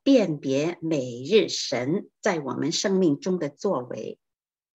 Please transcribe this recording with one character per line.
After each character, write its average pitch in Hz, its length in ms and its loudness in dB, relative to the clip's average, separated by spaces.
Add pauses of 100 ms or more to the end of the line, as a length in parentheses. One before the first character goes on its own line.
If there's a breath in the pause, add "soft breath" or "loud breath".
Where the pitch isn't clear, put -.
辨 202 380 4
别 139 400 -2
每 127 420 -4
日 180 260 4
神 131 600 -4 (120)
在 175 200 -2
我 127 140 -6
们 135 180 -2
生 196 260 0
命 160 220 2
中 185 180 -2
的 160 120 -4
作 175 300 -4
为， - 380 -10 (560)